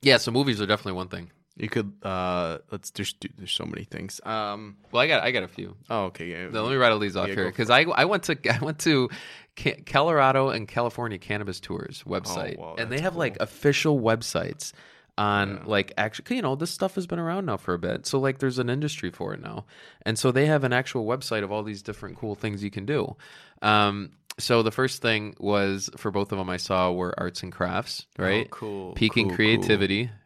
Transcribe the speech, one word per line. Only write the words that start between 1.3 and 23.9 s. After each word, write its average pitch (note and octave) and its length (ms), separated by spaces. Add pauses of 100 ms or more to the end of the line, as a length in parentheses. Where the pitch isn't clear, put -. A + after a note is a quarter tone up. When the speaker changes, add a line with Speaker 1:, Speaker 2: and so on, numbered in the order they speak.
Speaker 2:
You G#2+ 140
could, G2+ 320
uh, F2+ 560 (140)
let's, - 180
there's, - 240
dude, - 240
there's F#2 140
so - 120
many - 200
things. - 420
Um, G#2 520 (140)
Speaker 1:
Well, A#2+ 120
I D3 40
got, D3 160
I A#2+ 60
got A#2+ 140
a F2+ 40
few. F#2 280 (120)
Speaker 2:
Oh, A2 180
okay, F2+ 260
yeah. F2 180
Speaker 1:
No, A2 140
let A#2+ 80
me C#3 60
rattle A#2+ 200
these G#2 180
off F#2+ 120
Speaker 2:
Yeah, G2 80
Speaker 1:
here, G2 100
Speaker 2:
go F2+ 60
for G2+ 60
Speaker 1:
'cause A2+ 120
Speaker 2:
it. A#2+ 40
Speaker 1:
I, C3+ 80 (100)
I C#3+ 140
went F#3 180
to, D#3 200
<laughs> G2+ 80
I A#2+ 60
went D3+ 220
to C3+ 280 (480)
Ca-, - 300
Colorado C3+ 640
and G#2+ 180
California A#2 520
cannabis G2+ 400
tours - 480
website, F#2 500
Speaker 2:
Oh, - 40
wow, E2 180
Speaker 1:
and A#2 120
they B2 40
Speaker 2:
that's D3+ 80
Speaker 1:
have, F3+ 120
like, C3+ 220
Speaker 2:
cool. - 60
Speaker 1:
official C#3+ 560
websites A2+ 720 (440)
on, G2+ 420
Speaker 2:
Yeah. - 100
Speaker 1:
like, G2+ 280
actually, A2 420
you B3 40
know, C3+ 140
this E3 160
stuff - 240
has F#3 100
been F3 140
around F3 260
now A2+ 120
for F2+ 180
a E2+ 40
bit, F2+ 280
so, C#3 120
like, C3+ 200
there's C3 180
an A#2+ 140
industry C#3+ 400
for F#2+ 240
it - 40
now, G#2+ 260 (420)
and A2 100
so B2+ 140
they C3+ 160
have D3+ 160
an B2 100
actual B2 320
website A#2 380
of G2 80
all G#2+ 100
these G#2 220
different G2+ 340
cool G#2+ 160
things G2+ 300
you G2+ 80
can G2+ 160
do. C3+ 280 (460)
Um, G2+ 520 (260)